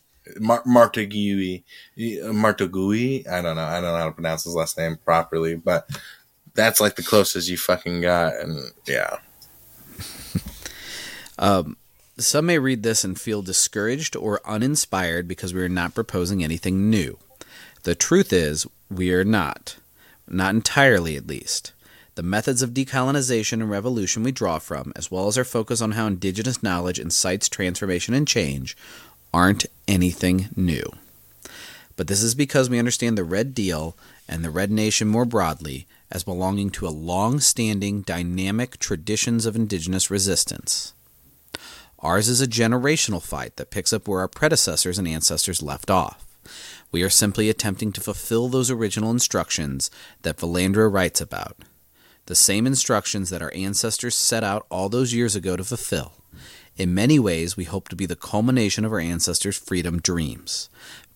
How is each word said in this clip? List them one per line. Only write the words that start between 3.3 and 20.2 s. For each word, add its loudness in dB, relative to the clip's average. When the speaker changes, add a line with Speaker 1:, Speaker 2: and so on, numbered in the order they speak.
Speaker 1:
don't -2
know. -2
I -2
don't -2
know 0
how 0
to -4
pronounce -4
his -8
last -2
name -2
properly, 2
but 0
that's, 4
like, 4
the -8
closest 4
you -2
fucking 0
got, 2
and, -8
yeah. -2
Speaker 2:
<laughs> -10
Um, 2
some 2
may 4
read 2
this 2
and -4
feel -4
discouraged -2
or -2
uninspired 0
because -8
we -2
are 0
not -2
proposing -2
anything 0
new. 0
The 2
truth 4
is, 2
we 0
are 4
not. 0